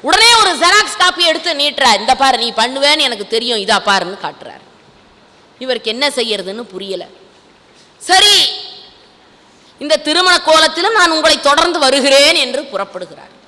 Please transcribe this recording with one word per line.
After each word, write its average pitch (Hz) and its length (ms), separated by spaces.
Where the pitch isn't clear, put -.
உடனே 427 340
ஒரு 415 160
ஜெராக்ஸ் 359 480
காப்பி 359 260
எடுத்து 330 280
நீட்டுறார். 277 460
"இந்த 220 160
பாரு, 262 240
நீ 233 120
பண்ணுவேன்னு 269 480
எனக்கு 240 280
தெரியும், 233 320
இதா 202 280
பாருன்னு" 190 360
காட்டுறார். - 420
இவருக்கு 240 320
என்ன 254 180
செய்யறதுன்னு 214 520
புரியல. 190 460
"சரி, 381 500
இந்த 294 180
திருமண 349 500
கோலத்திலும் 320 460
நான் 359 180
உங்களை 311 300
தொடர்ந்து 330 380
வருகிறேன்" 277 560
என்று 269 280
புறப்படுகிறார். 180 720